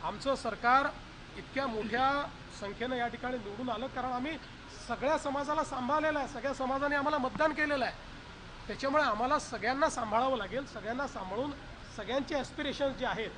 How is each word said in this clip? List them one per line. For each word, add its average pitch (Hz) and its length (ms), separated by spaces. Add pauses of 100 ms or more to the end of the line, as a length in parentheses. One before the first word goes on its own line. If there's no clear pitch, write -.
आमचं 233 300
सरकार 247 520 (500)
इतक्या 269 300
मोठ्या 247 640 (320)
संख्येनं 226 360
या 240 120
ठिकाणी 247 300
निवडून 214 320
आलं, 233 160
कारण 254 260
आम्ही 262 260 (500)
सगळ्या 240 300
समाजाला 285 460
सांभाळलेलं 294 540
आहे, 269 100
सगळ्या 262 260
समाजाने 269 420
आम्हाला 294 220
मतदान 302 340
केलेलं 294 320
आहे. - 300 (520)
त्याच्यामुळे 277 380
आम्हाला 254 340
सगळ्यांना 262 520
सांभाळावं 240 460
लागेल, 220 300
सगळ्यांना 240 400
सांभाळून 214 440 (460)
सगळ्यांचे 247 380
ॲस्पिरेशन्स 269 600
जे 247 100
आहेत 202 320